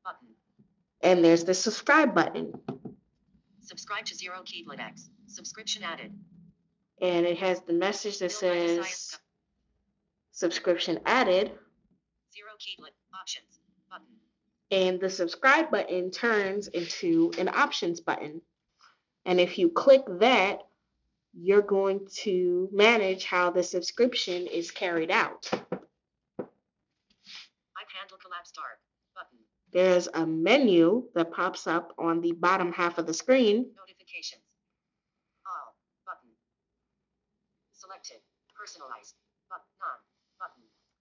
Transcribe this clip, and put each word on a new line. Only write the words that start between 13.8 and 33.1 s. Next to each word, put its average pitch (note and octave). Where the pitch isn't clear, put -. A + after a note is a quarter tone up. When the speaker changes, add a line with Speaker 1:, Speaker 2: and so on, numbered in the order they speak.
Speaker 1:
Button. F3+
Speaker 2:
And F#3
the F#3
subscribe C4
button F3+
turns G3+
into E3+
an F#3+
options F#3+
button. D3+
And F3+
if F3+
you F3
click C4+
that, G#3
you're F#3+
going G3
to F3+
manage G3+
how F3+
the F3
subscription F3+
is E3
carried E3+
out. F3
Speaker 1:
Pipe -
handle -
collapse F3
dark. B2+
Button. -
Speaker 2:
There's F3+
a E3
menu F3+
that E3
pops F#3
up E3+
on E3
the E3+
bottom F3
half F3
of E3
the D#3+